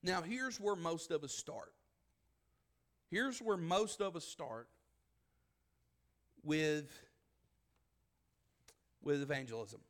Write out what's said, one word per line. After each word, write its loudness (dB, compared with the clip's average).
Now, 2
here's -2
where 2
most -2
of 2
us -6
start. -8
Here's 2
where 0
most 2
of 0
us -6
start -8
with, 4
with 2
evangelism. -4